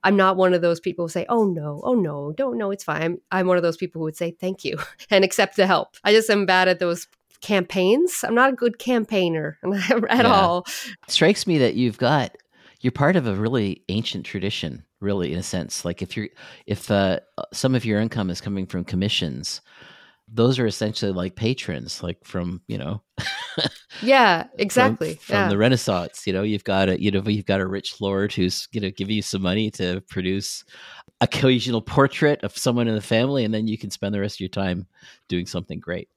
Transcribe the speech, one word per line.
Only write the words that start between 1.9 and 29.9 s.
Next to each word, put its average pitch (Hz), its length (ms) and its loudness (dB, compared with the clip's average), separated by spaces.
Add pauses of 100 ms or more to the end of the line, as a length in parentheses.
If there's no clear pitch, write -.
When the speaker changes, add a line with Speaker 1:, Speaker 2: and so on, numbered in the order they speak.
Speaker 1:
no, 151 400 -2
don't, 254 220 -2
no, 208 140 -2
it's 202 140 -8
fine." 156 180 -2
I'm, 170 160 -2 (120)
I'm 185 160 0
one 180 120 4
of 170 40 0
those 165 140 0
people 180 220 -8
who 160 60 -4
would 156 120 -6
say, 170 140 -4
"Thank 185 340 -8
you," - 140 -4 (160)
<laughs> - 160 -12
and 196 120 6
accept 190 340 0
the 190 100 4
help. - 360 0
I 208 100 4
just 220 180 4
am 202 160 4
bad 185 220 4
at 180 100 2
those 170 300 -2 (320)
campaigns. 202 880 2
I'm 226 80 0
not 262 160 6
a 254 60 -2
good 240 220 0
campaigner 180 840 0
<laughs> - 40 -20
at 202 360 0 (240)
Speaker 2:
Yeah. - 80 6
Speaker 1:
all. 180 320 4 (420)
Speaker 2:
It - 40 -12
strikes - 360 4
me 165 120 2
that 123 160 4
you've 117 240 0
got, 131 380 2 (440)
you're 127 100 0
part 151 260 2
of 139 100 2
a 104 80 0
really 107 560 0
ancient 101 340 -4
tradition, 90 580 -6 (180)
really, 98 320 -2
in 87 60 -4
a 90 40 -4
sense. - 420 -6
Like, 87 160 -6
if - 160 -8
you're, 107 120 -8 (380)
if, - 240 -6
uh, 98 300 2 (320)
some 131 220 0
of 123 100 0
your 107 160 2
income 110 300 -2
is 87 100 -6
coming 98 260 -6
from 87 180 -6
commissions, 90 760 -4 (640)
those 120 320 2
are 123 80 0
essentially, 107 460 -2
like, 92 240 -4
patrons, 110 680 -2
like, 87 220 -6
from, 90 420 -6
you 107 120 -8
know, 87 240 -8 (160)
<laughs> 831 440 -8 (400)
Speaker 1:
Yeah, 220 420 4
Speaker 2:
from, - 140 -18
Speaker 1:
exactly. 202 580 0
Speaker 2:
from - 200 -8
Speaker 1:
Yeah. - 120 2
Speaker 2:
the 101 100 2
Renaissance, 107 680 0
you 101 60 -2
know, 92 100 0
you've 104 220 -2
got 95 240 2
a, 92 120 0
you 104 100 2
know, 98 160 0
you've 104 200 0
got 98 140 2
a 92 60 -2
rich 95 340 -8
lord 98 320 0
who's 90 360 -2
gonna 101 220 -4
give 95 200 -8
you 107 120 -2
some 95 200 -4
money 104 300 0
to 92 360 -4